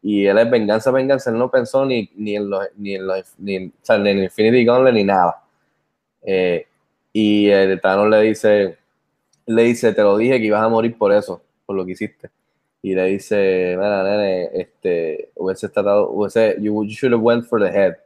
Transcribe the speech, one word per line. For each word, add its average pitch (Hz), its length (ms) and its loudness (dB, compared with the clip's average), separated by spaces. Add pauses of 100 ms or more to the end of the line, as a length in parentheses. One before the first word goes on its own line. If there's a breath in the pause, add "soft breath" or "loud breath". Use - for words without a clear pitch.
y 101 260 0
él 98 100 4
es 117 120 4
venganza, 110 420 0
venganza, 131 400 0
él 113 60 -4
no 127 140 -2
pensó 131 340 0
ni, 120 300 -4
ni 104 200 -6
en 104 140 -6
los, 98 180 -6 (100)
ni 101 180 -8
en 95 120 -10
los, 95 320 -8
ni 98 160 -6
en, 92 120 -8 (140)
o - 40 -20
sea, 110 120 2
ni 101 140 2
en 98 120 2
Infinity 113 400 2
Gauntlet, 123 300 4
ni 107 100 2
nada. 92 380 0 (840)
Eh, 90 440 -2 (440)
y 104 380 2
el 95 320 2
Thanos 98 280 2
le 107 120 4
dice, 104 560 2 (680)
le 117 160 2
dice, 117 300 2
"Te 107 100 0
lo 101 140 4
dije 123 220 2
que 110 60 -2
ibas 107 180 0
a 113 60 0
morir 113 280 0
por 101 140 0
eso, 101 300 -2 (240)
por 98 100 -8
lo 92 100 -4
que 92 80 -10
hiciste". - 360 -14 (520)
Y 95 140 -6
le 92 120 0
dice, 95 720 -2
"Mira, 98 260 -2
nene, 98 500 -2
este, 85 840 -6
hubiese 95 340 -6
tratado, 101 420 0
hubiese, 104 500 0
you, 107 240 -4
you 107 60 -12
should 120 220 -2
have 113 100 0
went 117 220 2
for 113 160 -2
the 98 80 2
head". 95 360 0